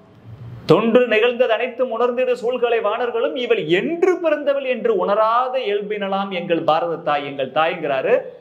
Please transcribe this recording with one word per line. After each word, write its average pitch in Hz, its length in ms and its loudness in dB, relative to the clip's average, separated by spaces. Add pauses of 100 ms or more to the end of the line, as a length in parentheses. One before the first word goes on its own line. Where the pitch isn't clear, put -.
(680)
தொன்று 226 400 6
நிகழ்ந்தது 233 460 2
அனைத்தும் 240 380 -2
உணர்ந்திடு 247 420 0
சூழ்கலை 233 480 0
வாணர்களும் 233 560 -2
இவள் 226 300 0
என்று 339 540 2
பிறந்தவள் 294 440 0
என்று 233 320 0
உணராத 220 640 2
இயல்பினலாம் 202 720 -2
எங்கள் 170 320 -2
பாரத 160 340 0
தாய், 147 300 -2
எங்கள் 139 240 -6
தாய்ங்கிறாரு 160 680 0 (200)